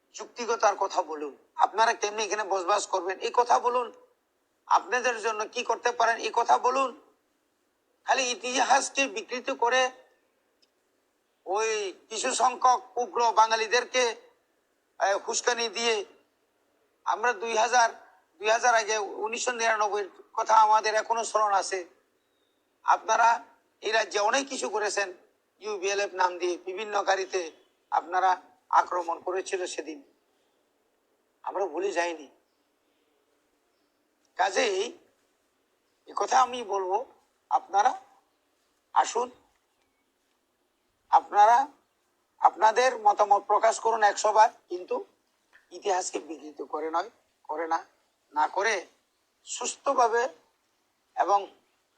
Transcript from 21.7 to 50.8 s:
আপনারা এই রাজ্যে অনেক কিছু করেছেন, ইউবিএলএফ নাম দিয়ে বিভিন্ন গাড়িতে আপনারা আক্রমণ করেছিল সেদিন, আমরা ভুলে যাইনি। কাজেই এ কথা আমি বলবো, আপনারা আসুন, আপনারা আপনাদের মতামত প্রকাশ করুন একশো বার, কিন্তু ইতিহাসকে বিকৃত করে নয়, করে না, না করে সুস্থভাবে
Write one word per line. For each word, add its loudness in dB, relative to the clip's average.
আপনারা 2
এই -4
রাজ্যে -2
অনেক 0
কিছু -6
করেছেন, -4
ইউবিএলএফ -4
নাম -2
দিয়ে -2
বিভিন্ন -6
গাড়িতে -2
আপনারা 0
আক্রমণ 0
করেছিল -6
সেদিন, -10
আমরা -4
ভুলে -4
যাইনি। -4
কাজেই -2
এ -20
কথা 2
আমি 0
বলবো, -2
আপনারা 0
আসুন, 0
আপনারা 4
আপনাদের 4
মতামত 4
প্রকাশ 2
করুন 0
একশো 2
বার, 8
কিন্তু -8
ইতিহাসকে -4
বিকৃত -14
করে -8
নয়, -4
করে -6
না, -4
না 0
করে -2
সুস্থভাবে 0